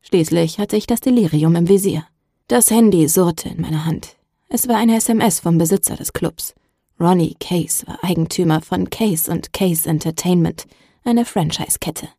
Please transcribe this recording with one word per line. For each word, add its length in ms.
Schließlich 580
hatte 180
ich 100
das 140
Delirium 560
im 120
Visier. 380
Das 240
Handy 360
surrte 440
in 100
meiner 240
Hand. 320
Es 180
war 120
eine 180
S 140
M 100
S 200
vom 180
Besitzer 380
des 180
Clubs. 400
Ronnie 400
Case 480
war 160
Eigentümer 600
von 260
Case 420
und 220
Case 340
Entertainment, 800
einer 220
Franchise-Kette. 800